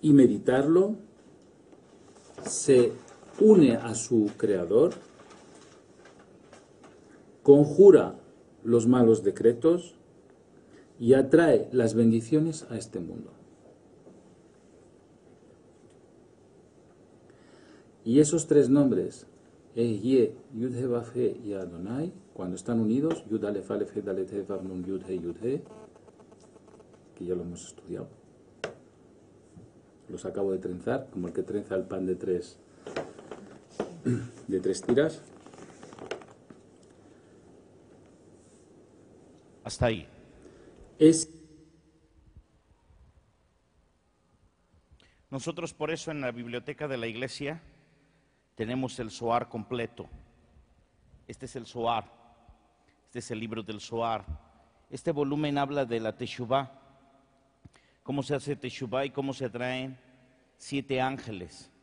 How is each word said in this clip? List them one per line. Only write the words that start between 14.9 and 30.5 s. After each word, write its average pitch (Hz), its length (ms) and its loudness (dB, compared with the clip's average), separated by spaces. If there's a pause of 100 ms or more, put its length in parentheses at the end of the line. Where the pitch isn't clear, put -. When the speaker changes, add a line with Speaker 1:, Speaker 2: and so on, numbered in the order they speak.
Speaker 1:
Y 120 160 4
esos 151 280 2
tres 143 220 4
nombres, 120 580 0 (480)
Ehye, 117 580 2 (220)
Yud, 120 200 -6
He, 127 120 -4
Vav, 120 280 -4
He 123 300 -2
y 101 80 -8
Adonai, 95 580 -8 (220)
cuando 90 220 -8
están 113 240 -4
unidos, 139 500 0
Yud, 107 160 -4
Alef, 101 240 -6
Alef, 104 260 -6
He, 101 60 -4
Dalet, 95 320 -6
He, 101 80 -6
Vav, 95 220 -8
Nun, 92 200 -10
Yud, 92 240 -8
He, 95 120 -6
Yud, 82 240 -8
He, 139 180 -4 (1500)
que 90 100 -12
ya 90 100 -4
lo 87 80 -6
hemos 87 240 -12
estudiado. - 400 -14 (2000)
Los 76 140 -14
acabo 98 260 -4